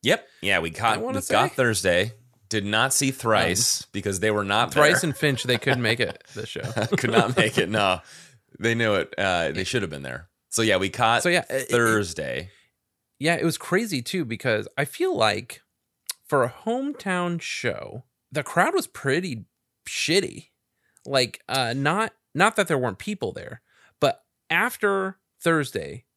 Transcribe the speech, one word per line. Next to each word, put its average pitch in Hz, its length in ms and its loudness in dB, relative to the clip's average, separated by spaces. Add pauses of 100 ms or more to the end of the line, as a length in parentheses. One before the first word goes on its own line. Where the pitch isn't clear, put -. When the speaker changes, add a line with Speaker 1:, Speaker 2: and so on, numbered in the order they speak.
Speaker 1:
Yep. 170 240 0 (160)
Yeah, 95 180 4
we 82 100 -4
caught, 110 280 0
Speaker 2:
I - 20 -4
wanna - 200 -4
Speaker 1:
we - 80 -10
got 123 220 4
Speaker 2:
say. - 60 -20
Speaker 1:
Thursday. 104 560 2 (360)
Did 104 180 -2
not 110 260 2
see 135 200 2
Thrice 98 720 2
Speaker 2:
Um, - 80 -20
Speaker 1:
because 98 260 -4
they 107 140 2
were 104 120 0
not 104 300 0
Speaker 2:
Thrice 151 280 4
Speaker 1:
there. 160 80 0
Speaker 2:
and 135 60 -4
Finch, 143 280 0
they 123 140 4
couldn't 127 240 0
make 117 180 2
it - 280 -2
Speaker 1:
<laughs> - 60 -20
Speaker 2:
this 107 140 -8
show. - 140 -8
Speaker 1:
<laughs> 120 340 -2
Could - 160 0
not 117 240 4
make 110 220 2
it, 92 100 0
no. 98 320 2 (580)
They 117 160 0
knew 113 200 2
it. 87 220 -2
Uh, 87 360 0
they 90 100 -4
should 107 200 -2
have 85 80 -6
been 71 120 -10
there. 64 260 -10 (200)
So, 113 140 -2
yeah, 107 160 4
we 98 120 0
caught 117 320 2
Speaker 2:
So, 175 60 0
yeah, 175 200 2
it, 135 140 -2
it, - 60 -10
Speaker 1:
Thursday. 92 840 0 (680)
Speaker 2:
yeah, 160 160 0
it - 80 -4
was 165 120 0
crazy, 185 460 -2
too, 175 220 -4
because 110 420 -2 (100)
I 143 80 0
feel 359 320 -2
like 110 440 0 (680)
for 139 160 2
a 117 100 0 (120)
hometown 196 760 -4
show, - 600 -6 (300)
the 143 100 -2
crowd 247 320 2
was 359 140 -2
pretty 139 560 -2 (440)
shitty. - 600 -2 (580)
Like, 131 420 0
uh, 123 280 -2
not, 165 380 0 (200)
not 196 220 4
that 196 100 2
there 151 120 2
weren't 117 200 -2
people 185 340 -6
there, - 300 -14 (380)
but - 240 0 (260)
after 196 680 0 (220)
Thursday 123 640 -2 (120)